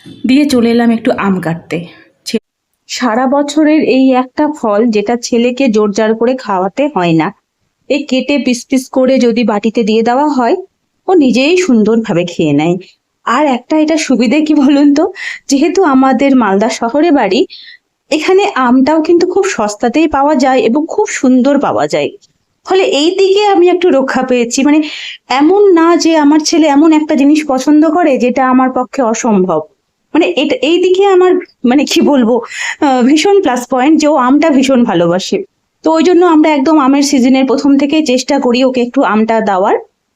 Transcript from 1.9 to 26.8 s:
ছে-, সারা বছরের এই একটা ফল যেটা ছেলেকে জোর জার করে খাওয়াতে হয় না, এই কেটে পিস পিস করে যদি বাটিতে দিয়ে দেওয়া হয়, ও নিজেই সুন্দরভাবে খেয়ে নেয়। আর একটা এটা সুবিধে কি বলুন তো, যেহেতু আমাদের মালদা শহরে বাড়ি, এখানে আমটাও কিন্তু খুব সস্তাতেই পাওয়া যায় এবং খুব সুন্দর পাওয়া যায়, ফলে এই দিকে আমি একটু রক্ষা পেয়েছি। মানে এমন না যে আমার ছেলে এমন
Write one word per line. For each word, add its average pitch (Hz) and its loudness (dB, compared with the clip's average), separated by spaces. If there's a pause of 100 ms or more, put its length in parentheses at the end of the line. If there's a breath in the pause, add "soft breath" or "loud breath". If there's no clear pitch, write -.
ছে-, - -6 (480)
সারা 247 -4
বছরের 294 0
এই 262 2
একটা 262 -2 (140)
ফল 214 0
যেটা 214 -2
ছেলেকে 247 -2
জোর 214 0
জার 220 -2
করে 233 -2
খাওয়াতে 202 -4
হয় 175 -2
না, 165 -2 (560)
এই 294 -2
কেটে 277 -2
পিস 240 -4
পিস 254 -4
করে 262 0
যদি 233 0
বাটিতে 220 -2
দিয়ে 220 0
দেওয়া 254 0
হয়, 254 0 (520)
ও 381 2
নিজেই 277 2
সুন্দরভাবে 220 0
খেয়ে 165 -2
নেয়। 160 0 (480 loud breath)
আর 277 -2
একটা 262 -4
এটা 311 0
সুবিধে 262 0
কি 311 0
বলুন 285 2
তো, 349 0 (340 loud breath)
যেহেতু 339 0
আমাদের 269 2
মালদা 214 0
শহরে 285 -2
বাড়ি, 240 0 (640 loud breath)
এখানে 370 0 (100)
আমটাও 269 0
কিন্তু 339 2
খুব 381 -2
সস্তাতেই 240 -2
পাওয়া 294 0
যায় 262 2
এবং 294 -2
খুব 427 -2
সুন্দর 262 0
পাওয়া 147 -2
যায়, 151 -4 (540)
ফলে 381 0
এই 302 0
দিকে 392 0
আমি 359 4
একটু 359 2
রক্ষা 262 0
পেয়েছি। 247 -2
মানে 294 2 (460 loud breath)
এমন 359 2
না 330 4
যে 320 0
আমার 302 2
ছেলে 320 0
এমন 302 4